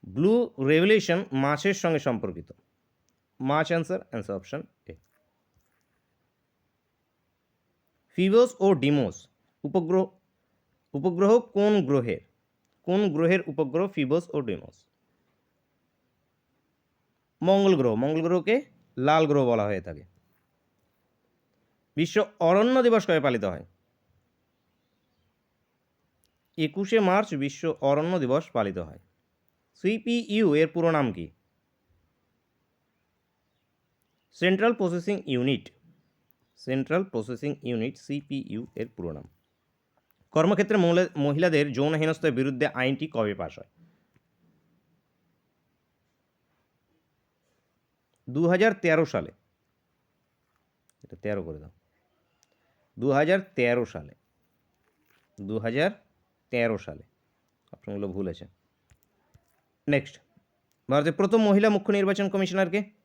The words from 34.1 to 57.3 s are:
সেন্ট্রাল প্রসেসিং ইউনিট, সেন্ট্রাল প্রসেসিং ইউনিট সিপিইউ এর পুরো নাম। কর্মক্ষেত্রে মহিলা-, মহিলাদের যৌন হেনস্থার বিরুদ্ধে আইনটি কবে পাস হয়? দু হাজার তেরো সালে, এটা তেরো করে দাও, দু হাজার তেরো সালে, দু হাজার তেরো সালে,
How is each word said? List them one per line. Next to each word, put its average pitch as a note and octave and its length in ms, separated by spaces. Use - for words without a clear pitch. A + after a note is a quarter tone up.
সেন্ট্রাল G3 420
প্রসেসিং F3+ 520
ইউনিট, B2+ 440
সেন্ট্রাল C3+ 480
প্রসেসিং B2+ 580
ইউনিট A#2+ 360
সিপিইউ C#3 800
এর A2+ 200
পুরো F2 160
নাম। C#2+ 160
কর্মক্ষেত্রে G3+ 460
মহিলা-, F3 400
মহিলাদের D3 540
যৌন C#3+ 240
হেনস্থার D#3 360
বিরুদ্ধে C3 360
আইনটি C3 400
কবে G#2+ 280
পাস F2 240
হয়? - 80
দু C3 140
হাজার G3+ 200
তেরো D#3+ 300
সালে, E2+ 180
এটা - 200
তেরো G#2 240
করে D2+ 120
দাও, D#2 140
দু A#2 100
হাজার E3+ 220
তেরো A#2+ 260
সালে, D2 200
দু G2+ 220
হাজার B2 300
তেরো A#2 260
সালে, D2+ 260